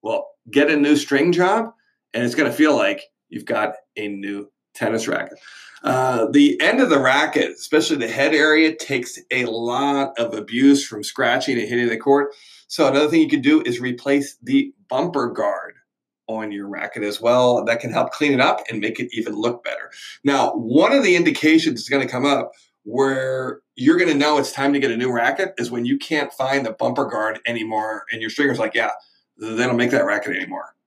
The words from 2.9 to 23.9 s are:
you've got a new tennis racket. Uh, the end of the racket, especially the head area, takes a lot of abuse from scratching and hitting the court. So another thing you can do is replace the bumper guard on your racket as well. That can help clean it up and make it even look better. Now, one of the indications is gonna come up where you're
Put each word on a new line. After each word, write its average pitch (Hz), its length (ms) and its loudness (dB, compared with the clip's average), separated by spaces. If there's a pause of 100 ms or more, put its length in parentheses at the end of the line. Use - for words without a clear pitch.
you've - 160 -12
got 107 300 -2 (200)
a 104 120 -8
new 101 440 -10 (240)
tennis 113 320 -2
racket. - 320 -6 (440)
Uh, 127 480 0
the 143 300 4
end 214 180 2
of 262 100 4
the 147 100 4
racket, 143 520 0
especially 156 460 0
the 117 100 -4
head 139 260 0
area, 156 400 4
takes - 440 -6 (140)
a 127 140 -2
lot 131 720 -2
of 117 160 -2
abuse 131 520 2
from 104 180 -12
scratching 123 540 -2
and 107 100 -4
hitting 120 220 0
the 113 80 -2
court. 139 360 2 (340)
So 151 200 0
another 143 220 2
thing 160 120 4
you 147 80 2
can 139 120 0
do 151 200 4
is 120 180 -4
replace 139 600 -2
the 135 320 0 (160)
bumper 151 380 -2
guard - 480 -4 (520)
on 107 240 -6
your 101 160 -10
racket - 360 -8
as 104 180 -6
well. 120 440 4
That 117 160 0
can 123 100 -8
help - 200 0
clean 143 220 0
it 127 60 2
up 147 300 2
and 110 100 -6
make 110 200 -4
it 123 120 -6
even 110 240 -6
look 117 280 -4
better. - 280 -10 (320)
Now, 135 300 2
one 151 400 2
of 277 100 4
the 180 120 4
indications 156 680 2
is - 80 -12
gonna 135 180 0
come 127 180 -4
up 135 280 0 (300)
where 131 800 -2 (140)
you're 151 220 4